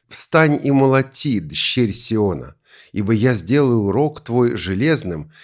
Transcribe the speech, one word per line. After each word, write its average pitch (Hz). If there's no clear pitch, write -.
«Встань 160
и 139
молоти, 135
дщерь 95
Сиона, 95
ибо 104
я 120
сделаю 110
рог 147
твой 120
железным, 95